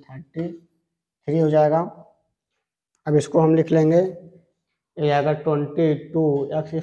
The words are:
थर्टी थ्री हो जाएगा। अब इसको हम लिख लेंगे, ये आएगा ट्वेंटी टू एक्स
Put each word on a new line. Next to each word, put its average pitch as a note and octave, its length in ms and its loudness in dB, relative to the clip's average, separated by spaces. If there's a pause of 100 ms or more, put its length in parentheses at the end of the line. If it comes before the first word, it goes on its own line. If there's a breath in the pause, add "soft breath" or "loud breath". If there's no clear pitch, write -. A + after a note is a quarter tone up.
थर्टी D#3+ 480 -12
थ्री - 880 -10
हो D#3 120 2
जाएगा। D3+ 300 2 (1300)
अब D3+ 100 2
इसको D3 240 0
हम D#3+ 140 4
लिख D#3+ 180 0
लेंगे, D#3+ 280 4 (960)
ये D3+ 140 -2
आएगा C#3+ 240 0
ट्वेंटी D3+ 600 -2 (120)
टू D#3+ 180 -2 (300)
एक्स D#3 280 -6